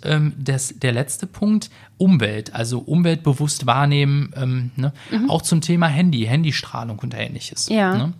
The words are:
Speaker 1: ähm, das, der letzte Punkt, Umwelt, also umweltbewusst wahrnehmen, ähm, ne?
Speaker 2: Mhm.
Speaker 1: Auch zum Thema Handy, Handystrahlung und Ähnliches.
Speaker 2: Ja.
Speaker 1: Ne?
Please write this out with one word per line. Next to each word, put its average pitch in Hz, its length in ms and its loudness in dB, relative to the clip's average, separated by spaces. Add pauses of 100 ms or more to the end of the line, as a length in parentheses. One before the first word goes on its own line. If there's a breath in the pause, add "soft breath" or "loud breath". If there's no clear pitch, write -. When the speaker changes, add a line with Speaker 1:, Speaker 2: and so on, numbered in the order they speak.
Speaker 1:
ähm, 151 340 2
das, 135 400 -4
der 127 140 0
letzte 131 340 -4
Punkt, 208 420 0 (300 loud breath)
Umwelt, 113 560 2
also 117 240 -2
umweltbewusst 151 880 0
wahrnehmen, 143 720 2
ähm, 127 400 -2
ne? 135 160 0 (180 loud breath)
Speaker 2:
Mhm. 226 180 0
Speaker 1:
Auch 165 140 2
zum 165 180 2
Thema 170 280 2
Handy, 139 360 2
Handystrahlung 117 760 -2
und 123 140 -8
Ähnliches. 120 540 -8
Speaker 2:
Ja. 202 280 2
Speaker 1:
Ne? 139 240 0